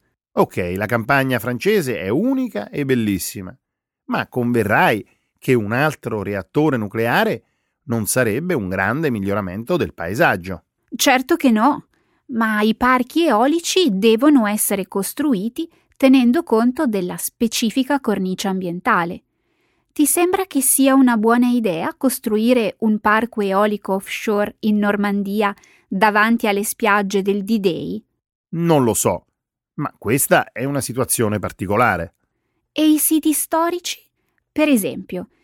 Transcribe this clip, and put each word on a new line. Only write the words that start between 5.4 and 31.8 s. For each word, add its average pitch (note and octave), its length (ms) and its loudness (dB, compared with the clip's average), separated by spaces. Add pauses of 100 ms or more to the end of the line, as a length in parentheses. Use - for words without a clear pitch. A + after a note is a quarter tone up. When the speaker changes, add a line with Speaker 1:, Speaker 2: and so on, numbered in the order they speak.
Speaker 1:
un G#2+ 200 0
altro B2 500 -2
reattore A#2+ 540 -2
nucleare A#2 680 -2 (420)
non A2+ 220 -2
sarebbe C3 460 0
un G#2 160 -2
grande G#2+ 400 -2
miglioramento G2+ 680 -4
del G#2 180 -2
paesaggio. F#2+ 680 -2 (320)
Speaker 2:
Certo C4 400 2
che C#4+ 160 2
no, A#3+ 360 0 (400)
ma A3 340 -2
i A3 140 2
parchi B3+ 500 0
eolici C#4 640 2
devono A3+ 560 4
essere G3+ 400 -2
costruiti A#3+ 840 -4 (280)
tenendo C4 460 4
conto B3 440 0
della F3+ 300 -4
specifica B3 840 -2
cornice F#3+ 480 -2
ambientale. F#3 760 -2 (680)
Ti D4+ 140 0
sembra F4+ 400 0
che C#4 160 -2
sia C4+ 340 2
una B3+ 220 4
buona A#3 320 2
idea A3 440 -2
costruire A#3 840 0
un G#3+ 200 0
parco A3 420 0
eolico G3+ 520 0
offshore G#3 680 -2
in G#3+ 180 2
Normandia G3+ 760 0 (340)
davanti G#3+ 600 2
alle G3+ 160 0
spiagge G3+ 580 0
del G3+ 220 0
D-Day? G3 600 -2 (480)
Speaker 1:
Non E3 320 2
lo A2 120 2
so, - 320 -2 (480)
ma - 200 -6
questa C#3 560 0
è - 120 -8
una C#3 180 -4
situazione A2 560 -2
particolare. G2 800 -2 (560)